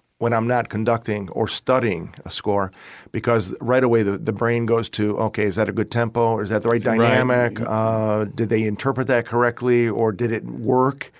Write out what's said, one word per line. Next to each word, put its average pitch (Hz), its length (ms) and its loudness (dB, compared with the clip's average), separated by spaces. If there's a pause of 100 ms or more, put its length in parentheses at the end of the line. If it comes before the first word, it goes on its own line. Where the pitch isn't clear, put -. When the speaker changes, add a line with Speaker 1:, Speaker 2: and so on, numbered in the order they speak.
(200)
Speaker 1:
when 117 120 0
I'm 113 160 0
not 123 220 0
conducting 110 600 -2
or 110 180 -2
studying 117 760 -2
a 92 80 -12
score, 101 400 -2 (400)
because 110 480 0
right 127 240 2
away 117 200 4
the, 98 140 0
the 107 140 -4
brain 117 340 0
goes 113 260 0
to, 104 280 -2
"Okay, 110 240 -2
is 98 140 0
that 107 100 2
a 101 60 -4
good 107 180 -4
tempo? 117 480 0
Is 104 100 -4
that 107 140 0
the 117 60 2
right 117 160 2
Speaker 2:
Right. 113 120 2
Speaker 1:
dynamic? 120 640 2
Uh, 110 640 0
did 113 220 -4
they 110 160 0
interpret 117 440 -2
that 120 180 2
correctly, 120 640 2
or 110 240 0
did 117 180 -2
it 117 140 -4
work?" 123 760 0